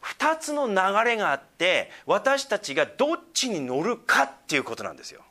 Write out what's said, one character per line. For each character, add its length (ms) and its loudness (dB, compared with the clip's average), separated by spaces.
二 360 0
つ 160 -8
の 160 -2
流 60 -2
れ 120 2
が 160 0
あ 40 0
っ 60 -8
て、 480 0
私 380 2
た 140 -2
ち 160 -8
が 100 4
ど 300 0
っ 60 -10
ち 160 -2
に 120 -2
乗 220 -2
る 140 0
か 280 2
っ 60 -10
て 80 -6
い 40 4
う 60 0
こ 120 -8
と 80 -10
な 80 -8
ん 40 -18
で 60 -20
す 100 -16
よ。 180 -20